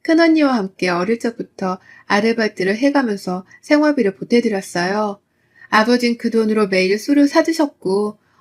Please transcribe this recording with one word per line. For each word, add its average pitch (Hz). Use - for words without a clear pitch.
큰언니와 320
함께 190
어릴 180
적부터 190
아르바이트를 208
해가면서 220
생활비를 294
보태드렸어요. 202
아버진 233
그 226
돈으로 220
매일 190
술을 285
사드셨고, 285